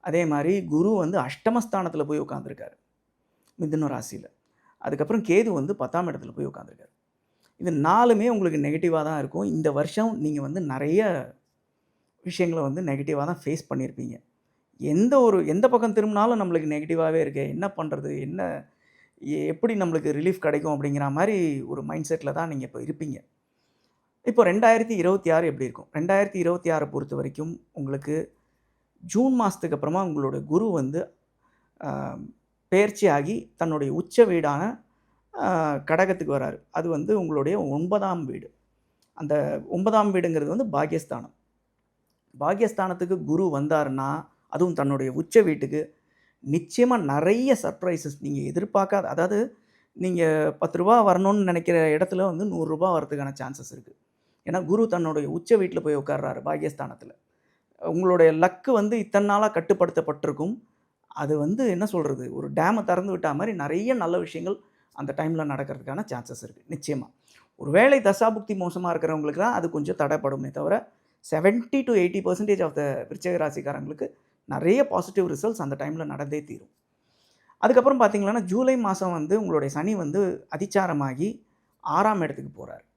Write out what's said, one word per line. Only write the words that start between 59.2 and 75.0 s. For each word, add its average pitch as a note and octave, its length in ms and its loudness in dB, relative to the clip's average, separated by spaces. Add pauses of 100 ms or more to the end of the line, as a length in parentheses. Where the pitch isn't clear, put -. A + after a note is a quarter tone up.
நாளா G#3+ 240 2
கட்டுப்படுத்தப்பட்டிருக்கும். E3 1080 0 (460)
அது D3 320 -2
வந்து G#3+ 300 0
என்ன F#3 180 0
சொல்றது, C#3+ 480 -4
ஒரு D3 180 -8
டேமை F#3 320 2
திறந்து F#3 320 0
விட்டா D#3 180 -2
மாதிரி G3 220 -4
நிறைய F3 380 -2
நல்ல F3+ 240 0
விஷயங்கள் E3+ 400 -6 (340)
அந்த C#3+ 240 -8
டைம்ல D#3+ 280 -2
நடக்கிறதுக்கான C#3 600 -8 (100)
சான்சஸ் A#2+ 280 -14
இருக்கு - 260 -20
நிச்சயமா. C#3 420 -6 (460)
ஒருவேளை A3+ 440 4
தசாபுக்தி G#3+ 540 2
மோசமா F3+ 380 -4
இருக்கிறவங்களுக்கு D#3 440 -2
தான் G#3+ 160 0
அது E3+ 180 -2
கொஞ்சம் D3+ 260 -4
தடைப்படுமே C#3+ 540 -2
தவிர, D3+ 420 -2 (380)
seventy A3+ 520 2
to B3 100 0
eighty F#3 320 2
percentage F#3+ 360 0
of D#3 160 -2
the C#3+ 320 -2
விருச்சிக F3+ 280 -4
ராசிக்காரங்களுக்கு C#3+ 720 -6 (360)
நிறைய F3 420 2
பாசிட்டிவ் F3+ 440 -2